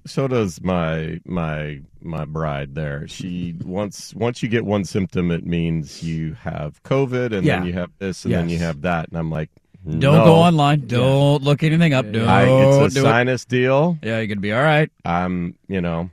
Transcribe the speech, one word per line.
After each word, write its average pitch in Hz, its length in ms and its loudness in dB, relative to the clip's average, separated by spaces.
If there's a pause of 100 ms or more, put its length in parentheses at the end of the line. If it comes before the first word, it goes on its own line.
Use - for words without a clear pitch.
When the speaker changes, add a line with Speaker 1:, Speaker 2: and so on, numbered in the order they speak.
Speaker 1:
so - 220 -4
does 113 340 -2
my, 82 640 -2
my, 76 560 -6 (200)
my 78 240 -8
bride 71 500 -6
there. 76 320 -8
She, 87 520 -8
<laughs> - 40 -10
once, 98 520 -8
once 120 280 -4
you 123 60 -2
get 110 160 0
one 101 200 0
symptom, 90 460 -2
it 85 140 -4
means 82 580 -4
you 80 320 -6
have - 480 -12
covid, 127 500 -2
and - 0 -
then 95 120 -2
Speaker 2:
Yeah. 104 180 0
Speaker 1:
you 87 100 -4
have 87 260 -6
this, 95 260 -8
and 90 80 0
then 85 160 0
you 85 60 -2
Speaker 2:
Yes. 85 80 -2
Speaker 1:
have 78 180 -4
that. 85 280 -2
And 82 80 -8
I'm 80 140 -4
like, 78 180 -6 (360)
Speaker 3:
Don't 78 140 -4
Speaker 1:
"No." 151 260 6
Speaker 3:
go 165 100 8
online. 151 460 4
Speaker 2:
Yeah. 120 180 -4
Speaker 3:
Don't 139 440 4
look 143 200 2
anything 160 300 4
up. 127 120 2
Speaker 2:
Yeah. 104 60 -10
Speaker 3:
Don't 113 160 0
Speaker 1:
I, 98 160 4 (420)
it's - 100 0
a 139 60 0
Speaker 3:
do 131 40 4
it. 117 40 6
Speaker 1:
sinus 123 360 2
deal. 135 560 2
Speaker 3:
Yeah, 113 180 -4
you're 113 80 -4
gonna 101 140 -4
be 104 120 -2
all 120 100 2
right. 156 260 2 (160)
Speaker 1:
I'm, 87 500 -2 (120)
you 92 140 -2
know. 87 320 -2